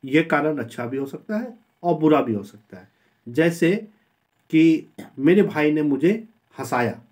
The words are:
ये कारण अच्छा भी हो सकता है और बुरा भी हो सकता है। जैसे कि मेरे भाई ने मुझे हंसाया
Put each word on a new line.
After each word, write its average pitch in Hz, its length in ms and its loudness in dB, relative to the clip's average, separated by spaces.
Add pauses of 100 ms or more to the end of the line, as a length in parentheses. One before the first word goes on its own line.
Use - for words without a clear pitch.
ये 143 180 2
कारण 156 340 0
अच्छा 117 280 -10
भी 127 120 -6
हो 139 80 -4
सकता 151 320 -10
है 247 220 -10 (240)
और 165 160 0
बुरा 151 220 4
भी 123 120 -2
हो 98 100 -4
सकता - 340 -20
है। - 140 -20 (380)
जैसे 170 580 0 (640)
कि 160 380 2 (320)
मेरे 175 240 4
भाई 151 280 0
ने 156 100 0
मुझे 151 460 0 (320)
हंसाया 120 420 -4 (100)